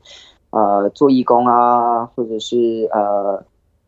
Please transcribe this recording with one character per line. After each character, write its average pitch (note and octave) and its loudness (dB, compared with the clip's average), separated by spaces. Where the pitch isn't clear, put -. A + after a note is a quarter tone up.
呃， G2+ 0
做 C#3 2
义 B2+ 2
工 B2 2
啊， A#2+ 2
或 B2 -8
者 A2 -8
是， A2+ -2
呃， G2+ -2